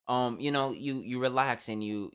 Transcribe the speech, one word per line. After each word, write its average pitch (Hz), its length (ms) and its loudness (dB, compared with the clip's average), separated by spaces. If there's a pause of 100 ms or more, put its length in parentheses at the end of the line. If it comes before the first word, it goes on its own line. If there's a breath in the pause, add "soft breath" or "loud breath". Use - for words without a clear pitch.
um, 123 320 2
you 143 120 0
know, 135 200 2
you, 131 300 -4
you 123 180 -4
relax 127 500 2
and 107 140 -2
you, 104 320 -4